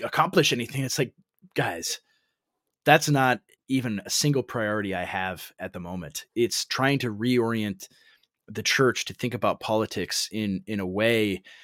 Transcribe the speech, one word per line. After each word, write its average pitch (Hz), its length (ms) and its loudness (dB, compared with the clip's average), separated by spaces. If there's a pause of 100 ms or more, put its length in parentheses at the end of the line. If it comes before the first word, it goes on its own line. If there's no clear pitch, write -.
accomplish 160 500 2
anything?" 120 300 -2
It's 127 140 -4
like, 131 160 -2 (440)
guys, 92 420 -4 (880)
that's 151 240 6
not 131 320 4 (260)
even 120 380 -2
a 127 40 -12
single 139 340 2
priority 104 520 -2
I 90 80 -2
have 92 560 -6
at 92 140 -10
the 90 80 -10
moment. 87 440 -10 (100)
It's 113 280 0
trying 135 360 0
to 117 140 -2
reorient 113 760 0 (580)
the 107 160 -8
church - 420 4
to - 80 -8
think 120 200 -4
about 101 260 0
politics - 720 -2
in, 101 360 -2
in 107 120 -4
a 95 80 -4
way 107 560 2 (200)